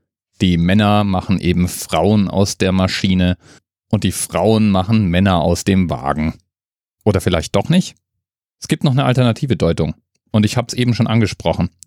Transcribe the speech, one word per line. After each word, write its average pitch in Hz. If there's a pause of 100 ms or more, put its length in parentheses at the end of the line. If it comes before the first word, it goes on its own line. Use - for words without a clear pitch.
(420)
Die 87
Männer 104
machen 95
eben 87
Frauen 95
aus 98
der 95
Maschine 92 (540)
und 107
die 98
Frauen 107
machen 98
Männer 90
aus 85
dem 95
Wagen. 71 (680)
Oder 95
vielleicht 85
doch 98
nicht? 180 (640)
Es -
gibt -
noch 147
eine 131
alternative 123
Deutung. 82 (360)
Und 104
ich -
hab's 117
eben 123
schon 110
angesprochen. 98 (180)